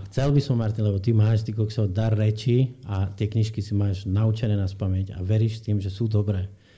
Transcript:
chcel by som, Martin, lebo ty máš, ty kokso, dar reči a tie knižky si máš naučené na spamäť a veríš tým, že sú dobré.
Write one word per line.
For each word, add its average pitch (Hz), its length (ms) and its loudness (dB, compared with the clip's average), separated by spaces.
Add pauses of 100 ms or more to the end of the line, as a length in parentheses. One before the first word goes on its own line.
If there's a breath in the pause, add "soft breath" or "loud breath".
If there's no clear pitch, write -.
chcel 139 240 0
by 143 80 4
som, 135 160 0
Martin, 110 320 0
lebo 98 160 0
ty 117 80 2
máš, 110 320 4
ty 113 80 -6
kokso, 110 320 -2
dar 107 320 0
reči 120 680 0
a 98 280 -2
tie 104 160 -2
knižky 110 320 -2
si 104 160 -4
máš 98 320 -2
naučené 107 480 2
na 101 80 0
spamäť 95 480 -2
a - 80 -10
veríš 110 400 0
tým, 101 240 -2
že 98 80 -4
sú 113 160 -2
dobré. 101 400 0 (300 soft breath)